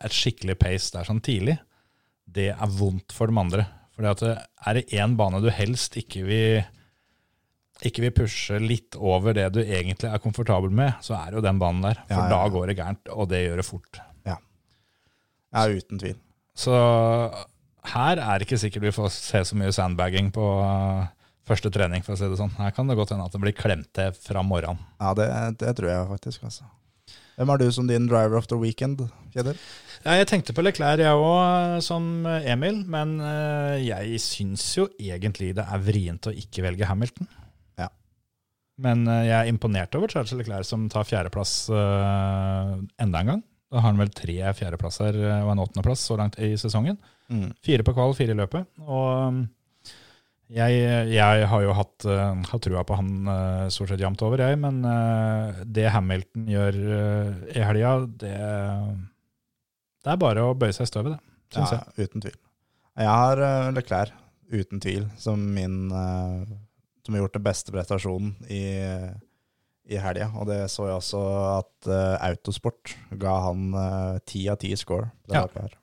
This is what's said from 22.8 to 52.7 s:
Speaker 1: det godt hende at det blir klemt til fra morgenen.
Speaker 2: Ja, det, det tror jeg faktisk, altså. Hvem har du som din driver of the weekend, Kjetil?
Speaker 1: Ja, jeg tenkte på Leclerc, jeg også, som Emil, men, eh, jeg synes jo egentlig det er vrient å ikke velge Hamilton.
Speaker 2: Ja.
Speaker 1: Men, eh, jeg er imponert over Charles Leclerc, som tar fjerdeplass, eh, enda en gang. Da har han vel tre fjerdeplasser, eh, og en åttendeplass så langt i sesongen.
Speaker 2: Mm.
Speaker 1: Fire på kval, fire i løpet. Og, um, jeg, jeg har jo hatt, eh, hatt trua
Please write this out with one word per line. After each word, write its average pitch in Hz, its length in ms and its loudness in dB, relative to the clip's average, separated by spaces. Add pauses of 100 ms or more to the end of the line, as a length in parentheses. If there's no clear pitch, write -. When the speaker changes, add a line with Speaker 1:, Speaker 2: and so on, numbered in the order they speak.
Speaker 1:
det 120 100 2
godt 107 140 0
hende 95 100 -4
at 92 80 -6
det 101 80 -6
blir 104 160 2
klemt 92 400 0
til 95 160 0
fra 95 320 -4
morgenen. 87 380 0 (180)
Speaker 2:
Ja, 95 160 0
det, 107 120 2 (340)
det 113 160 0
tror 92 100 -2
jeg 90 220 0
faktisk, 101 340 -8
altså. 113 220 -12 (720)
Hvem 139 160 2
har 135 80 4
du 123 100 6
som 123 160 0
din 120 220 2
driver 113 260 4
of 113 160 0
the 120 80 0
weekend, 131 460 -2 (260)
Kjetil? 127 240 -4 (480)
Speaker 1:
Ja, 165 160 4
jeg 196 80 4
tenkte 180 260 0
på 170 120 2
Leclerc, 156 340 2
jeg 151 160 6
også, 175 720 4
som 165 400 -2
Emil, 160 560 0
men, 156 380 -2
eh, 147 580 -2
jeg 113 400 -4
synes 98 460 -4 (100)
jo 196 140 2 (100)
egentlig 95 560 -4
det 104 80 -2
er 95 240 -4
vrient 95 400 0
å 107 80 -6
ikke 95 320 -6
velge 92 240 -2
Hamilton. 117 400 -4 (480)
Speaker 2:
Ja. 90 80 -6 (920)
Speaker 1:
Men, 120 280 2
eh, 117 220 4
jeg 113 100 6
er 117 140 2
imponert 104 420 0
over 190 160 0
Charles 131 240 -4
Leclerc, 107 320 -6
som 110 240 -2
tar 107 160 0
fjerdeplass, 95 480 -2 (160)
eh, 98 1040 2 (240)
enda 92 240 2
en 117 80 2
gang. 214 120 -2 (280)
Da 123 80 2
har 113 140 6
han 101 60 4
vel 101 120 2
tre 85 240 -8 (160)
fjerdeplasser, 98 640 -2
eh, 104 280 0
og 104 120 2
en 98 80 2
åttendeplass 101 400 -2
så 107 160 -2
langt 104 200 0
i 107 200 0
sesongen. 113 400 0 (300)
Speaker 2:
Mm. 104 240 -4 (100)
Speaker 1:
Fire 127 200 4
på 127 120 4
kval, 127 200 4
fire 120 160 2
i 104 80 2
løpet. 156 280 -2 (200)
Og, 131 400 0
um, 127 120 0 (1120)
jeg, 117 280 2 (340)
jeg 107 400 6
har 107 140 6
jo 98 100 4
hatt, - 320 -2
eh, 98 300 2 (100)
hatt 117 160 -4
trua 90 240 0